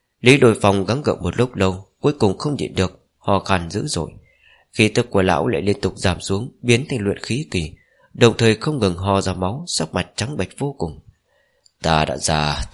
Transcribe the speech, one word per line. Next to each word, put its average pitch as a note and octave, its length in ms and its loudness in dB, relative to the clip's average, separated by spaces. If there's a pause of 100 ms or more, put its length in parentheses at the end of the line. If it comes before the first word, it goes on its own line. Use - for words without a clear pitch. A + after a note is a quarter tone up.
(200)
Lý C#3+ 180 6
Lôi A#2+ 240 6
Phong G2 240 4
gắng A#2+ 160 -2
gượng - 220 -2
một F2 140 -2
lúc B2+ 180 0
lâu, F#2+ 320 0 (140)
cuối D3 180 2
cùng F#2+ 180 2
không D3 180 -4
nhịn - 200 -6
được, - 300 -4 (120)
ho G2 220 0
khan F2 300 -2
dữ G#2 180 -6
dội. E2+ 240 -6 (640)
Khí G#2+ 160 2
tức - 200 0
của G2 120 0
lão F2+ 260 2
lại F2 140 -2
liên G2 200 -2
tục F#2 160 -2
giảm F2 240 -2
xuống, G2+ 300 -6 (100)
biến A#2+ 280 2
thành C3 100 -4
luyện G2+ 200 -2
khí C3+ 320 -6
kỳ, D#2+ 200 -4 (420)
đồng A2+ 240 4
thời A2+ 180 4
không D3+ 240 -4
ngừng F#2+ 160 2
ho G2 260 0
ra F#2+ 120 -4
máu, F#2 340 -4
sắc - 260 -6
mặt F3+ 220 -4
trắng C#3 220 -6
bệch - 220 -8
vô C#3 180 -6
cùng. D#2+ 220 -8 (840)
"Ta D#2 240 2
đã C2+ 120 -4
già, D2+ 560 -2